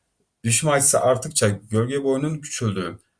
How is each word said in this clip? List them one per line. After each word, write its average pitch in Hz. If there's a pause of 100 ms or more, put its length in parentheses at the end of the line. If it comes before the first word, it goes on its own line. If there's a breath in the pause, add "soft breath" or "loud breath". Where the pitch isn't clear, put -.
(440)
düşme 117
açısı 135
arttıkça 123
gölge 117
boyunun 143
küçüldüğü, 95 (200)